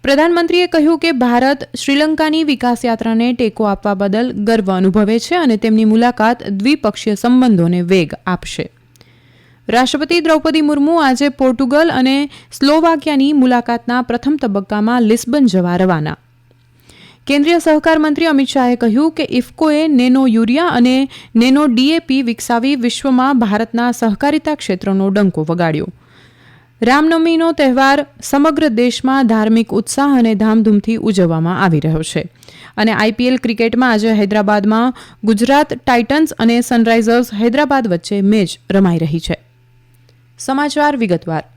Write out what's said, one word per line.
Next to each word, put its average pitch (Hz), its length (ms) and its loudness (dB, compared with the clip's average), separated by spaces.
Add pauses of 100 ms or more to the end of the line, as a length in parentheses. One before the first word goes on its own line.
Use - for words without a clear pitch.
પ્રધાનમંત્રીએ 339 640 2
કહ્યું 320 320 0
કે 330 140 -2
ભારત 254 640 0
શ્રીલંકાની 311 680 0
વિકાસ 247 400 -2
યાત્રાને 226 480 -2
ટેકો 226 320 -2
આપવા 202 300 -2
બદલ 202 380 -2
ગર્વ 208 400 -2
અનુભવે 196 460 0
છે 330 160 -4
અને 277 220 0
તેમની 220 280 0
મુલાકાત 233 640 0
દ્વિપક્ષીય 208 680 -2
સંબંધોને 202 680 2
વેગ 175 320 0 (120)
આપશે. - 440 -8 (1000)
રાષ્ટ્રપતિ 277 520 0
દ્રૌપદી 320 400 0
મુર્મુ 294 360 0
આજે 277 320 2
પોર્ટુગલ 269 680 0
અને 269 360 0 (220)
સ્લોવાકિયાની 302 800 2
મુલાકાતના 247 720 0
પ્રથમ 254 400 -2
તબક્કામાં 214 600 -2
લિસ્બન 240 440 2
જવા 180 300 0
રવાના. 165 400 0 (1120)
કેન્દ્રીય 294 320 2
સહકાર 320 400 2
મંત્રી 311 280 0
અમિત 277 220 2
શાહે 247 280 0
કહ્યું 240 360 0
કે 311 180 -6
ઇફકોએ 302 580 0
નેનો 262 380 2
યુરિયા 240 400 0
અને 262 420 2 (280)
નેનો 262 300 4
ડી 254 240 2
એ 330 80 0
પી 269 240 -2
વિકસાવી 240 540 -2
વિશ્વમાં 254 640 0
ભારતના 226 540 -2
સહકારિતા 285 640 -2
ક્ષેત્રનો 190 540 -2
ડંકો 190 400 0
વગાડ્યો. 170 400 -2 (920)
રામનવમીનો 320 680 2
તહેવાર 277 540 2 (160)
સમગ્ર 302 460 0
દેશમાં 247 580 0
ધાર્મિક 220 480 2
ઉત્સાહ 269 440 0
અને 226 160 2
ધામધૂમથી 220 640 2
ઉજવવામાં 175 680 0
આવી 160 160 2
રહ્યો 160 220 -2
છે. 156 220 -6 (520)
અને 220 160 0
આઈ 214 200 0
પી 240 140 -2
એલ 254 100 0
ક્રિકેટમાં 233 560 0
આજે 220 200 0
હૈદરાબાદમાં 214 840 0 (300)
ગુજરાત 247 500 2
ટાઇટન્સ 262 580 0
અને 233 280 0
સનરાઇઝર્સ 233 760 0
હૈદરાબાદ 247 540 0
વચ્ચે 185 320 -4
મેચ 202 380 0 (120)
રમાઈ 185 280 2
રહી 165 220 -2
છે. - 160 -6 (1000)
સમાચાર 285 580 -2
વિગતવાર. 170 480 -4 (120)